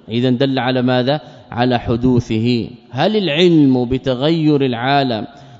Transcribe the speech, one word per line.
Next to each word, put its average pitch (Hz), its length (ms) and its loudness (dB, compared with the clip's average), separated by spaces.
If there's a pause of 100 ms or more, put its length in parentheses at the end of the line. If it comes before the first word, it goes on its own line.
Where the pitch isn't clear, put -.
إذن 120 280 0
دل 135 220 0
على 127 220 -2
ماذا؟ 127 400 0 (300)
على 123 280 0
حدوثه. 120 880 0 (200)
هل 175 280 -2
العلم 151 680 2
بتغير 139 800 0
العالم 127 640 -2 (320)